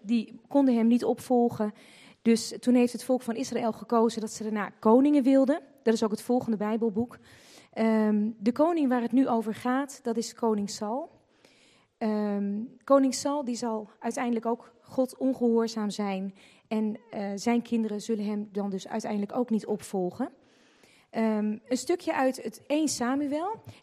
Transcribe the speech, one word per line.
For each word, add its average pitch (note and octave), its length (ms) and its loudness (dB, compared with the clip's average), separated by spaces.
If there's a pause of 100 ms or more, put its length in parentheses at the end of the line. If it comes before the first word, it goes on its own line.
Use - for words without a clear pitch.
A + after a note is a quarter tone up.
die A3 460 -2
konden C4+ 280 4
hem A3+ 120 4
niet A#3+ 160 4
opvolgen. A#3+ 680 0 (480)
Dus A3+ 380 2
toen B3 160 2
heeft B3 180 4
het - 100 -10
volk B3+ 180 0
van A3+ 140 -6
Israël A#3 360 -4
gekozen A3+ 500 0
dat G#3+ 100 -6
ze - 120 -10
daarna G#3+ 260 -4 (100)
koningen C4+ 440 6
wilden. C4+ 360 4 (240)
Dat A3+ 100 4
is A#3 100 0
ook G#3 80 0
het G#3+ 100 -4
volgende A#3+ 360 0
Bijbelboek. A3 600 -2 (580)
Ehm, G#3+ 540 2 (100)
de G#3 120 0
koning D4+ 360 2
waar B3 140 0
het A#3 100 -4
nu C4 160 4
over A3+ 280 -2
gaat, C4+ 480 -4
dat A3+ 140 -4
is A3+ 160 -4
koning G#3 360 0
Saul. A#3+ 400 -8 (880)
Ehm, G#3 600 -2 (240)
koning C4+ 320 6
Saul, C#4+ 280 -2
die A#3+ 120 -4
zal A3 340 -4 (100)
uiteindelijk A#3+ 460 -2
ook A#3 360 -4
God - 360 -4
ongehoorzaam A3+ 720 0
zijn. G3 460 -4 (320)
En, A3 300 -2 (120)
eh, G3+ 260 -8
zijn A#3 260 0
kinderen A3 400 -2
zullen G#3 240 -4
hem G#3 260 -6
dan G3+ 180 -4
dus F#3+ 180 -6
uiteindelijk G#3 480 -4
ook B3 140 -2
niet A3 160 0
opvolgen. G3 640 -4 (800)
Ehm, G#3+ 480 -2 (100)
een B3+ 100 0
stukje - 360 -2
uit C4 300 0
het - 240 -12
één D4+ 200 2
Samuel. C#4+ 680 -2 (280)